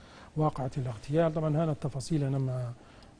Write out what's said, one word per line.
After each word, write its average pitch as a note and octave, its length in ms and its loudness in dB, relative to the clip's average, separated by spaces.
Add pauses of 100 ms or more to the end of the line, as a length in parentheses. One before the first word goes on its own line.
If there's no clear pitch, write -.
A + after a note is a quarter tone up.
(360)
واقعة D3 420 2
الاغتيال، C#3+ 560 0
طبعًا D#3 160 2
هنا D#3 220 2
التفاصيل C#3+ 520 -2
أنا C3+ 140 0
ما، B2+ 360 -2 (460)